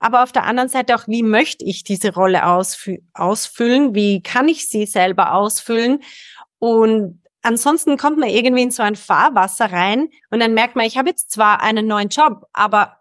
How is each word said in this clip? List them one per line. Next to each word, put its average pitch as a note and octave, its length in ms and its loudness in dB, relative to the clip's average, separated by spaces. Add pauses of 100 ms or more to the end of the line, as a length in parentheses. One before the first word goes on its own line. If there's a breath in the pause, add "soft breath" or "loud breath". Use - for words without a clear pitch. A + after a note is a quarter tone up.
aber A#3+ 220 2
auf B3+ 100 -2
der B3+ 120 0
anderen B3 240 -2
Seite B3+ 280 0
auch, - 120 -12
wie A#3 140 -2
möchte A3 420 0
ich G3 180 -8
diese G3 320 -4
Rolle F#3 300 2
ausfü-, F3+ 560 -2 (140)
ausfüllen, A#3 800 0
wie G3+ 280 0
kann C4 260 0
ich - 200 -2
sie G#3 180 -2
selber F#3 480 0
ausfüllen? A3+ 680 0 (580 loud breath)
Und A3 640 2 (200)
ansonsten C#4+ 540 0
kommt D4 220 -2
man B3+ 100 0
irgendwie B3 360 2
in B3 60 -2
so A#3 120 -6
ein G#3 140 -2
Fahrwasser G3 760 0
rein G#3 360 0 (220 soft breath)
und A3+ 100 -2
dann A3+ 140 2
merkt A#3+ 220 0
man, A3+ 100 0
ich A3+ 120 -4
habe C4+ 100 -2
jetzt - 220 -6
zwar G#3 320 2
einen A3 240 0
neuen G#3 240 -2
Job, D4 420 0
aber G#3 480 0